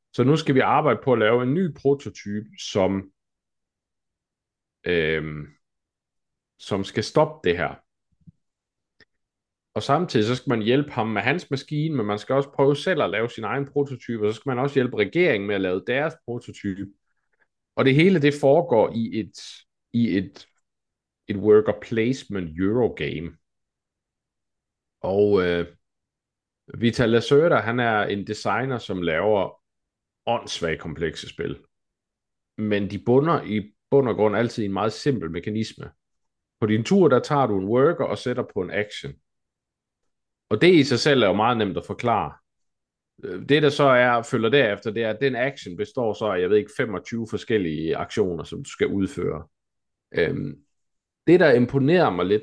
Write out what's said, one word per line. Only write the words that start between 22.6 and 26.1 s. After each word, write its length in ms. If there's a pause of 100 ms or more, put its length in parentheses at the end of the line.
Og, 420
øh, 240 (1080)